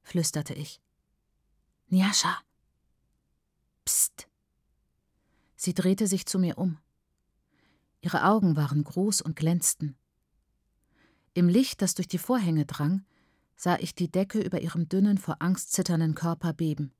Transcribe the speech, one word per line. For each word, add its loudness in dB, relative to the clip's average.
flüsterte -4
ich. -12
"Nyasha." 2
"Psst." -2
Sie -4
drehte 2
sich 0
zu -2
mir 2
um. -2
Ihre -2
Augen 4
waren 0
groß -2
und -6
glänzten. -2
Im 6
Licht, 2
das 0
durch -4
die -4
Vorhänge 0
drang, -2
sah 0
ich -8
die -4
Decke 0
über -2
ihrem -4
dünnen, 4
vor -4
Angst -2
zitternden 0
Körper -2
beben. -4